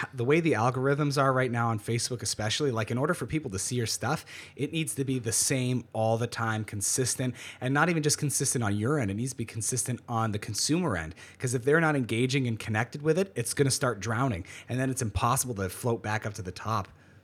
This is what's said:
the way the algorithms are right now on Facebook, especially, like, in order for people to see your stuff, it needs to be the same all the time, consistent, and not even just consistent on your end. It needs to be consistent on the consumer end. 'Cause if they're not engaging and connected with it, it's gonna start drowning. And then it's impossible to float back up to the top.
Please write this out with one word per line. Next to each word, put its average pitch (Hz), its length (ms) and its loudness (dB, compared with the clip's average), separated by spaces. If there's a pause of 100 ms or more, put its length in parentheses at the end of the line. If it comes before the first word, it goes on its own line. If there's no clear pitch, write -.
(140)
the 123 100 2
way 147 160 10
the 160 140 4
algorithms 135 680 4
are 135 120 6
right 127 180 4
now 117 160 2
on 113 100 2
Facebook, 117 440 -2
especially, 110 500 0
like, 110 180 -2
in 117 80 0
order 156 160 0
for 127 120 -4
people 147 260 -4
to 92 80 -4
see - 160 -4
your 120 100 0
stuff, 123 400 -2 (300)
it 143 160 -4
needs 160 240 -2
to 135 80 -2
be 127 160 0
the 110 140 -2
same 127 580 0
all 110 260 2
the 117 80 -2
time, 110 380 -4
consistent, 123 720 -2 (240)
and 131 140 -2
not 156 160 4
even 160 120 0
just 147 160 2
consistent 135 460 -2
on 101 140 0
your 127 200 0
end. 104 140 0
It 98 40 -2
needs 127 160 -4
to - 60 -12
be 117 60 -6
consistent 117 640 -4
on 113 240 0
the 101 80 -2
consumer 143 560 0
end. 80 180 -6 (240)
'Cause 123 160 -2
if 120 120 -2
they're 156 160 6
not 151 160 4
engaging 123 500 2
and 113 100 0
connected 113 440 -2
with 156 180 2
it, 196 160 -2
it's - 180 -4
gonna 139 160 4
start 123 300 0
drowning. 110 460 -2 (240)
And 123 100 -2
then 131 100 0
it's 131 120 -4
impossible 123 540 0
to 95 120 -2
float 117 340 -2
back 107 240 -4
up 104 100 -6
to 104 60 -10
the 90 120 -8
top. 104 340 -4 (360)